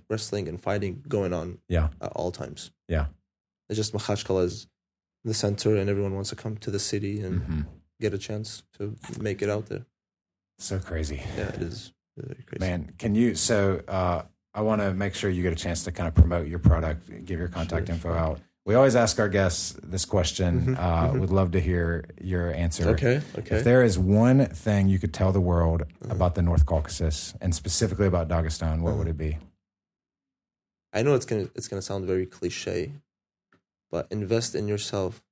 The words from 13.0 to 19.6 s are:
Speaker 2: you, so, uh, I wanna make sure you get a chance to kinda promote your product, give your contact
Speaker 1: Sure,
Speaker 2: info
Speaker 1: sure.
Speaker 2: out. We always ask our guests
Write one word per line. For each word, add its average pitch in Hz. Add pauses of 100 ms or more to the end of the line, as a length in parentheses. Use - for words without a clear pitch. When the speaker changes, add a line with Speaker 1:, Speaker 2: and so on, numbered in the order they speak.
Speaker 2:
you, 117
so, 98
uh, 90 (320)
I 107
wanna 107
make 98
sure 98
you 90
get 87
a -
chance 85
to 85
kinda 82
promote 85
your 85
product, 82
give 87
your 87
contact 82
Speaker 1:
Sure, 85
Speaker 2:
info 82
Speaker 1:
sure. 85
Speaker 2:
out. 80 (240)
We 104
always 117
ask 117
our 107
guests 98